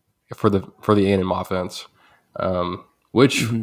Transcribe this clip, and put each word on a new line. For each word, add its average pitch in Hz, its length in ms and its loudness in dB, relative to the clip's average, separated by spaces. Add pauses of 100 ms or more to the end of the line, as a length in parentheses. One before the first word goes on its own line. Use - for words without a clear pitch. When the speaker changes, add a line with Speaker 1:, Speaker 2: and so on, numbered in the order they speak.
(360)
Speaker 1:
for - 140 2
the, 98 120 2 (200)
for 107 120 4
the 98 160 4
A 101 40 4
and 95 100 4
M 92 80 -2
offense, 90 560 -6 (480)
um, 90 480 -4 (280)
which 127 320 0
Speaker 2:
Mm-hmm. 113 200 -4